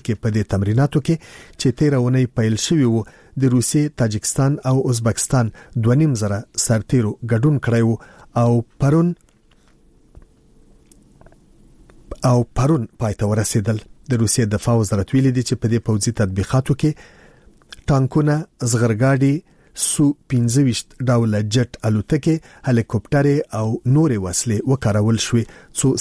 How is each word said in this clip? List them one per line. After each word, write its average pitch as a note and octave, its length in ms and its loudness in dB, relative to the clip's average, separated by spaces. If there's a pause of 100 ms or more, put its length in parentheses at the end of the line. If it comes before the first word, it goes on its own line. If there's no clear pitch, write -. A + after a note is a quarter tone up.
کې A2+ 80 -2 (100)
په A#2 120 -2
دې A2 80 0 (100)
تمریناتو A2 520 0
کې E3 100 0 (440)
چې - 80 0 (120)
تیره C#3+ 220 2
اونۍ B2+ 240 2 (100)
پیل A2+ 200 0 (100)
شوي D3+ 240 2
وو، A2+ 180 0 (340)
د - 20 0 (100)
روسیې، D3 480 0
تاجکستان A#2+ 500 -2 (180)
او C3 60 2 (160)
ازبکستان A#2 540 0 (300)
دوه A#2+ 260 2
نیم D#3 200 2
زره G2+ 220 -4 (220)
سرتیرو G#2+ 500 0 (160)
ګډون C3 240 2 (100)
کړی A#2 220 2
وو A2+ 80 0 (480)
او A#2+ 80 4 (320)
پرون، E3 320 2 (3250)
او B2 80 4 (180)
پرون C3 320 0 (120)
پای G#2+ 200 -2
ته A2 120 -2
ورسېدل. A2 460 0 (320)
د C3 120 -2
روسیې A#2 320 0
دفاع A#2 240 0
وزارت G#2 360 -2
ویلي C3+ 180 4
دي B2 120 0
چې B2+ 180 -6
په A#2 100 0
دې A2+ 160 2
پوځي A2 240 0 (100)
تطبیقاتو G2+ 600 0
کې D3+ 100 2 (960)
ټانکونه، D3 480 2 (360)
زغرګاډي، B2+ 640 2 (400)
سو - 280 -2 (260)
پنځه A#2+ 360 0
ویشت A#2+ 220 -2 (200)
ډوله A#2 320 0 (140)
جټ B2 180 0 (160)
الوتکې، C#3 480 0 (320)
هلیکوپټرې C#3+ 720 0 (220)
او A2 80 -2 (280)
نورې D3+ 300 2
وسلې G2+ 340 -2 (100)
وکارول A2 560 0
شوې، A#2 180 0 (340)
څو C#3 100 0 (140)